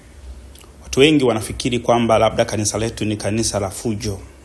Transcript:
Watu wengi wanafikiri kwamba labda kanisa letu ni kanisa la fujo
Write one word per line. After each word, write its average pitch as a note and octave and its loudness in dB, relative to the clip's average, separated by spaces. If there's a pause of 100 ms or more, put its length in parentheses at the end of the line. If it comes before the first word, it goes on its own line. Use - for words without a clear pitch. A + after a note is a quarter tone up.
(840)
Watu - 0
wengi D3 6
wanafikiri A#2 -2
kwamba A#2 2
labda A2+ 2
kanisa G#2+ -2
letu A2+ -4
ni G#2+ -2
kanisa G#2 -2
la F#2+ -2
fujo G#2 -4 (260)